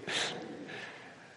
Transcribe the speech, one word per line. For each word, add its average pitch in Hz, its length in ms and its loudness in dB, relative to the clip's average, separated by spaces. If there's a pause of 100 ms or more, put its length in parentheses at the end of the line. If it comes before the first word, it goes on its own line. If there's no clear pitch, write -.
<laughs> - 280 6 (1040)